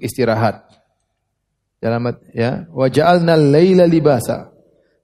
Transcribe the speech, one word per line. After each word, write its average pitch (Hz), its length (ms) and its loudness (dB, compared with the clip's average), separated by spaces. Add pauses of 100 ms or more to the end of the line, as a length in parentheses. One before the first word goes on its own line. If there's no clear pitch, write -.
istirahat." 113 640 -4 (1120)
Dalam, 117 360 -4 (200)
ya, 120 320 -6
"Wa 131 240 -2
ja'alna 170 440 2
al-laila 165 520 4
libasa." 147 640 -2 (520)